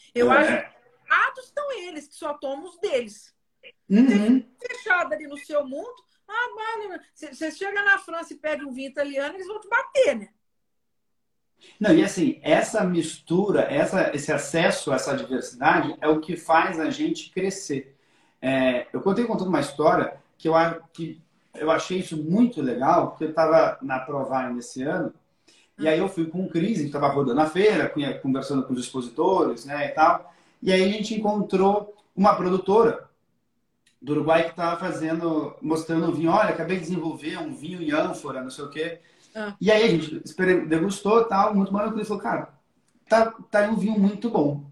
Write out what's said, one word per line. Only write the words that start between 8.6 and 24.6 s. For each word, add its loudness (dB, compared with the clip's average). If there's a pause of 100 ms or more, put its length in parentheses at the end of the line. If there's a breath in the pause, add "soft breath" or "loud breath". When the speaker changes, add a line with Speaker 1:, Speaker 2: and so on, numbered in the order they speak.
Speaker 1:
um -10
vinho -10
italiano, -4
eles -14
vão -8
te -20
bater, 2
né? -12 (1500 soft breath)
Speaker 2:
Não, 6
e 8
assim, 0
essa 2
mistura, 0
essa, 0
esse -4
acesso 0
a 0
essa -2
diversidade 0
é -2
o 4
que -6
faz 2
a -2
gente -4
crescer. -6 (440)
É, 0
eu -4
contei 2
contando -2
uma 2
história 0 (180)
que -6
eu 4
a-, 2 (140)
que -12 (320)
eu -4
achei 0
isso -8
muito 2
legal, 2
porque -8
eu -4
tava 4
na -4
Provine -4
nesse -10